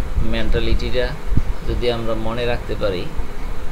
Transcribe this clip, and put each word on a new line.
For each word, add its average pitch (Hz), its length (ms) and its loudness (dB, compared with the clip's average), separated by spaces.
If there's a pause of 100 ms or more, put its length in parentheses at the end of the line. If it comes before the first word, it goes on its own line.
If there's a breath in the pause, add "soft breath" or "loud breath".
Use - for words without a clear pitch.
(220)
মেন্টালিটিটা 117 880 2 (600)
যদি 117 220 0
আমরা 117 240 -2
মনে 113 320 -2
রাখতে 117 340 -2
পারি 95 240 -2 (680)